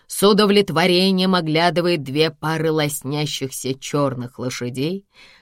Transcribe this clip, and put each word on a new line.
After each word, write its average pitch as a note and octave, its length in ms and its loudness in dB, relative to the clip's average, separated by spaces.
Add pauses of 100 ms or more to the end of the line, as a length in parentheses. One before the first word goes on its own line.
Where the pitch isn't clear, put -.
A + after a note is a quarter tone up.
с - 180 -2
удовлетворением F#3+ 1120 4
оглядывает E3+ 680 0
две D3 260 0
пары D#3+ 420 -2
лоснящихся D3 1040 -4
чёрных C3 640 -4
лошадей, B2+ 680 -6 (360)